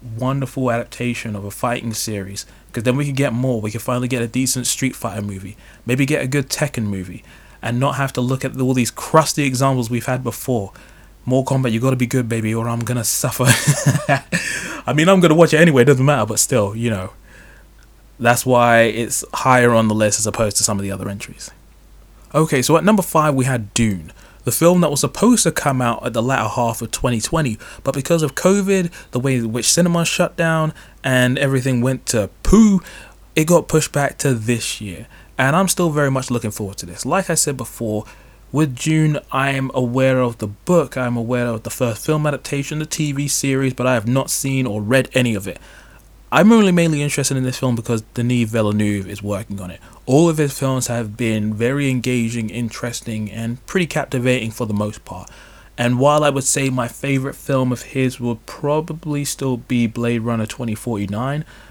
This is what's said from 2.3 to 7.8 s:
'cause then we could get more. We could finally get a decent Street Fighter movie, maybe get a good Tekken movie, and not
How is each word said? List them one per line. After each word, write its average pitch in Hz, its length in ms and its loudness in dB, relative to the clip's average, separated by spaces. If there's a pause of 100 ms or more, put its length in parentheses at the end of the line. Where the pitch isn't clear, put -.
'cause 113 120 -6
then 123 120 2
we 143 100 0
could 139 120 -2
get 135 160 0
more. 123 260 0
We 107 120 -4
could 113 100 -8
finally 123 260 -2
get 123 140 -2
a 117 60 -2
decent 127 380 -2
Street - 300 -2
Fighter 104 260 -6
movie, 98 360 -10 (280)
maybe 123 200 2
get 147 180 -2
a 131 40 -4
good 139 220 -2
Tekken 127 360 -2
movie, 92 380 -6 (380)
and 117 180 -2
not 135 160 0